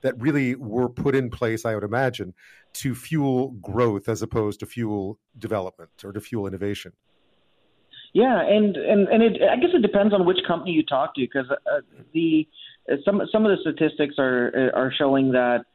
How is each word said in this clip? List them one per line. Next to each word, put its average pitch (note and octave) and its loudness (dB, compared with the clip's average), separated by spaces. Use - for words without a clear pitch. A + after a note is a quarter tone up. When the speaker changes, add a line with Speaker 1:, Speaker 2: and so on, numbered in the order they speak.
Speaker 1:
that B2 -4
really C3+ 0
were A#2+ -4
put C3 -2
in B2+ 0
place, A2+ -4
I A2+ -2
would G#2 -4
imagine, A#2 -2
to C3 -4
fuel C3+ -2
growth G#2+ 0
as G#2 -4
opposed G#2+ -4
to G2+ -10
fuel G#2 -6
development F#2+ -8
or G2 -14
to G#2 -10
fuel G#2 -6
innovation. F#2+ -8
Speaker 2:
Yeah, A#3 4
and, G#3 4
and, G3 2
and A3 4
it, A3+ 2
I - 4
guess F4 2
it D#4+ 4
depends G3+ 2
on F#3+ 4
which F3+ 2
company E3+ -4
you D#3 2
talk D3 -2
to, B2+ -2
'cause, C3+ -4
uh, C#3+ -2
the, D#3+ 2
uh, C#3 0
some, G3+ 0
some A3 4
of G3 4
the - 0
statistics D3+ -2
are, B2+ 2
uh, - -2
are C3 0
showing C3+ 2
that B2 2